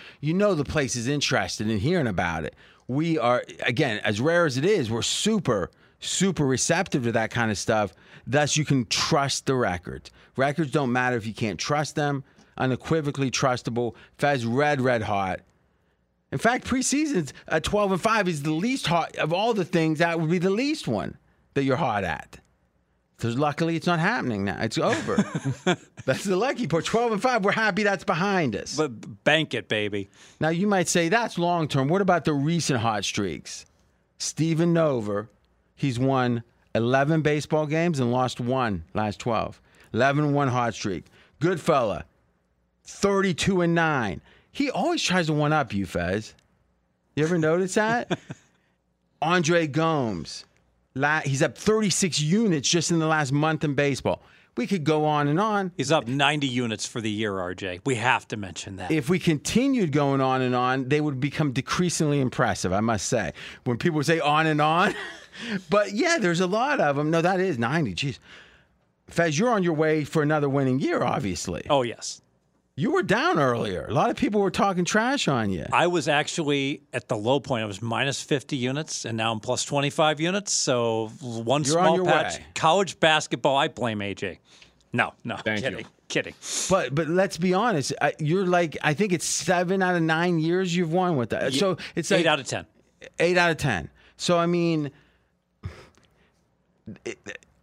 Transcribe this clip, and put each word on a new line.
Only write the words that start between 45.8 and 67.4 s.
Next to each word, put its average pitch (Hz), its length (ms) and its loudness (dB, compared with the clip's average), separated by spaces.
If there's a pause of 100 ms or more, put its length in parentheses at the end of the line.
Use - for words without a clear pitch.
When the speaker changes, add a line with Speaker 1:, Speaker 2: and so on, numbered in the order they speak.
Speaker 1:
Fez. 90 480 -4 (800)
You 143 100 0
ever 170 140 2
notice 170 360 2
that? 220 440 0 (520)
Speaker 2:
<laughs> - 520 -16
Speaker 1:
Andre 170 440 4
Gomes, 139 800 -2 (500)
la-, 147 260 0
he's 139 220 0
up 143 140 2
thirty-six 202 640 0
units 160 480 2
just 170 220 0
in 170 80 4
the 156 80 2
last 151 260 0
month 156 320 2
in 147 100 -2
baseball. 131 480 0 (320)
We 240 120 -2
could 180 180 -2
go 151 220 2
on 147 220 2
and 156 120 2
on. 202 380 -2
Speaker 2:
He's 127 120 -2
up 151 160 2
ninety 143 420 2
units 120 380 -2
for 123 140 -8
the 110 100 -2
year, 104 280 -2
R 90 160 -6
J. 90 320 -8
We 135 80 0
have 113 340 0
to 117 80 -6
mention 95 400 -10
that. 92 140 -8
Speaker 1:
If 147 180 0
we 180 100 2
continued 202 760 0
going 139 280 2
on 131 220 2
and 123 120 0
on, 127 360 0
they 151 100 2
would 147 200 -2
become 143 320 0
decreasingly 147 680 0
impressive, 113 520 0
I 101 80 2
must 113 280 0
say. 98 240 -2 (320)
When 120 140 -2
people 156 240 0
say 160 180 2
on 151 260 2
and 151 140 2
on. 165 400 2
<laughs> - 40 -12 (680)
But, 202 240 2
yeah, 339 240 2
there's 175 220 2
a 185 60 2
lot 233 320 0
of 147 200 2
'em. 151 120 0
No, 165 120 2
that 180 180 2